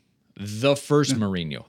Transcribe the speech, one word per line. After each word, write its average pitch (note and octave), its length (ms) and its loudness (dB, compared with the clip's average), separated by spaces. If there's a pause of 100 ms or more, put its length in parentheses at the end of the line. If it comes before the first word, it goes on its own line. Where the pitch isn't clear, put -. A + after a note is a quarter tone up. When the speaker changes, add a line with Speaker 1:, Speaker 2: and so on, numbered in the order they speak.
(380)
Speaker 1:
The G#2+ 380 0
first C#3+ 360 2
Speaker 2:
Yeah. B2+ 60 2
Speaker 1:
Mourinho, F2+ 520 -2